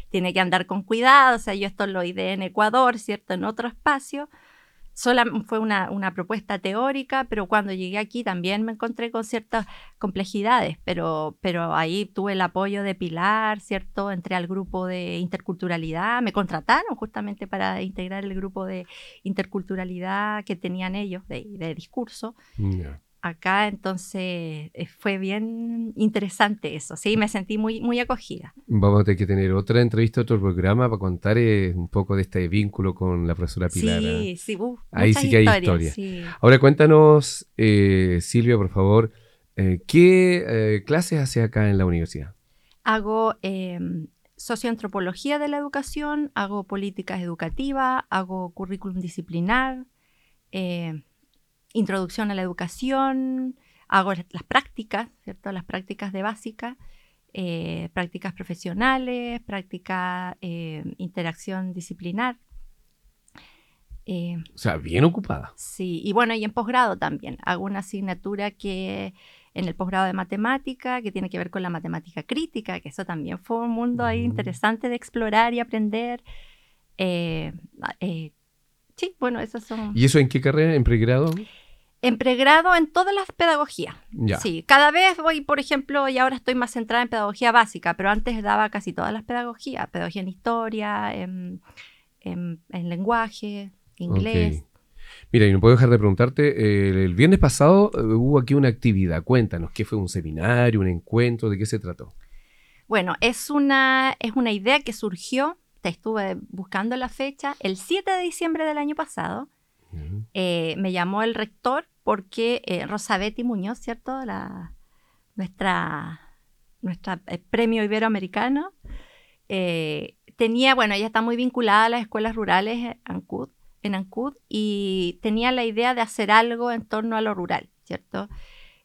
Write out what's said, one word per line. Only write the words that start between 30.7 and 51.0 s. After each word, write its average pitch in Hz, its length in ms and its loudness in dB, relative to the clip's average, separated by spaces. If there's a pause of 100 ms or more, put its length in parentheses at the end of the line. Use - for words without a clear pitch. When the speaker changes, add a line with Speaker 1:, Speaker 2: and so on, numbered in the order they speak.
Speaker 2:
para 110 80 0
contar, 95 400 0
eh, 104 380 4
un 87 120 -2
poco 101 280 0
de 95 80 2
este 92 240 0
vínculo 98 480 0
con 87 320 0
la 85 80 0
profesora 87 340 -2
Pilar, - 300 0
Speaker 1:
Sí, - 80 0 (240)
Speaker 2:
¿eh? 170 60 -10
Speaker 1:
sí, 214 180 -8
uh, 233 200 -6 (160)
Speaker 2:
Ahí 104 180 4
Speaker 1:
muchas 175 120 4
Speaker 2:
sí 277 80 2
que 233 80 6
hay 220 60 10
Speaker 1:
historias, 202 280 6
Speaker 2:
historia. 82 220 2
Speaker 1:
sí. 185 300 -8 (180)
Speaker 2:
Ahora 127 160 10
cuéntanos, 151 880 8 (100)
eh, 98 640 6
Silvia, 120 360 4
por 95 120 0
favor, 104 420 6 (440)
eh, 92 300 2
¿qué, 180 600 8
eh, 110 360 2
clases 160 360 0
hace 131 240 0
acá 110 260 2
en 98 80 4
la 92 80 4
universidad? 82 480 -2 (500)
Speaker 1:
Hago, 220 600 0
eh, 185 360 -6 (560)
socioantropología 220 1000 -4
de 294 100 -2
la 285 120 -4
educación, 294 760 -6
hago 202 300 -4
políticas 190 580 -8
educativas, 262 880 -4
hago 185 460 -6
currículum 190 440 -8
disciplinar, 196 840 -4 (680)
eh, 175 520 -6 (720)